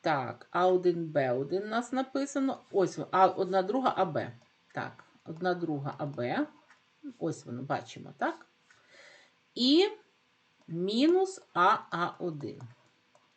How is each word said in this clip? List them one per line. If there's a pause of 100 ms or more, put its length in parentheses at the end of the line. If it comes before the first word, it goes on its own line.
так,
А
один,
Б
один
у
нас
написано. (140)
Ось
воно,
А,
одна
друга
А
Б. (420)
Так, (200)
одна
друга
А
Б. (720)
Ось
воно,
бачимо,
так? (1080)
І (800)
мінус (120)
А (140)
А
один. (760)